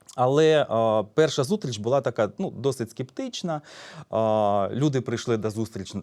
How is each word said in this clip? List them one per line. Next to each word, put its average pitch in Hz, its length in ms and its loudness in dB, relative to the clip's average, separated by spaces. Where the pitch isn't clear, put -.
Але, 147 520 4
а, 110 340 2
перша 151 300 2
зустріч 135 340 -4
була 120 220 2
така, 120 380 0
ну, 190 120 -4
досить 123 400 -2
скептична. 170 720 -6
А, 104 600 2
люди 135 280 0
прийшли 117 360 -2
до 107 140 -2
зустріч 104 520 -6